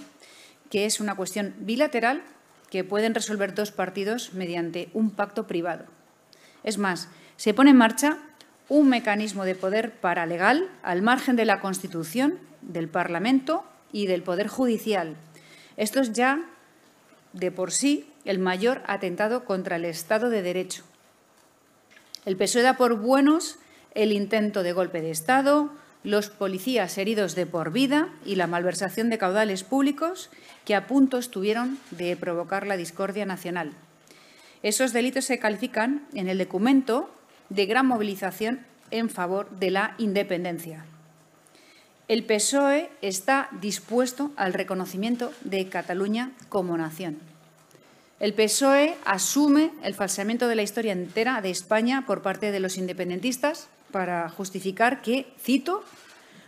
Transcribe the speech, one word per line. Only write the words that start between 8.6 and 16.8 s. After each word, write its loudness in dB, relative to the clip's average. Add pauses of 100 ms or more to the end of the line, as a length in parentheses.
un 6
mecanismo 0
de 2
poder 0
paralegal 2 (140)
al 0
margen 4
de 4
la 4
Constitución, -2 (220)
del -6
Parlamento 0 (280)
y -2
del 0
Poder -2
Judicial. 0 (600)
Esto 0
es 0
ya, 2 (880)